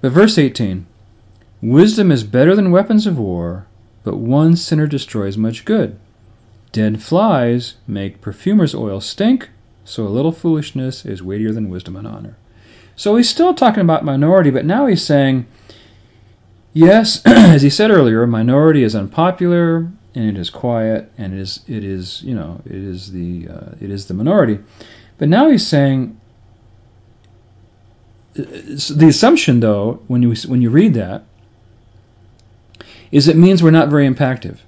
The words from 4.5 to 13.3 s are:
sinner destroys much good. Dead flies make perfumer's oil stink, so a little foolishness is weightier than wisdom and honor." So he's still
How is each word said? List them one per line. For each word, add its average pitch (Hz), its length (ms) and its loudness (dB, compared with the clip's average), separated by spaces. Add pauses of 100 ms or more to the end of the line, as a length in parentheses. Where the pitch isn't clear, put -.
sinner 156 320 -2
destroys 107 500 -6
much 113 280 -6
good. 214 340 -4 (720)
Dead 110 300 -2
flies 131 720 -2 (120)
make 98 340 -10
perfumer's 175 540 -2
oil 101 260 -8
stink, 240 480 -2 (340)
so - 220 -8
a - 20 -6
little 131 240 -2
foolishness 147 760 -6
is 92 180 -12
weightier 104 280 -6
than 110 180 -8
wisdom 90 280 -14
and 104 100 -16
honor." 107 300 -18 (580)
So 208 200 -2
he's 240 140 2
still 349 240 0